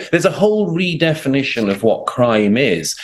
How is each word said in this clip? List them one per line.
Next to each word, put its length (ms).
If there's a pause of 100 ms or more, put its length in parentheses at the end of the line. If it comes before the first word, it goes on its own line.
(120)
there's 140
a 60
whole 400
redefinition 1000
of 120
what 220
crime 520
is 460